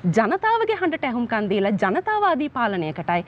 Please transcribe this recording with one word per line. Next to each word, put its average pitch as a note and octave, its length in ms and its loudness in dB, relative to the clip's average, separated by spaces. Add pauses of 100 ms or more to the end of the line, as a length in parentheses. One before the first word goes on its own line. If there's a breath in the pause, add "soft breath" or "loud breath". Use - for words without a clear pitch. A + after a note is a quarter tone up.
ජනතාවගේ G#4 760 2
හඬට D#4+ 280 -2
ඇහුම්කන් A3+ 420 -2
දීලා G3 260 2
ජනතාවාදී D#4 760 0
පාලනයකටයි F3+ 800 -2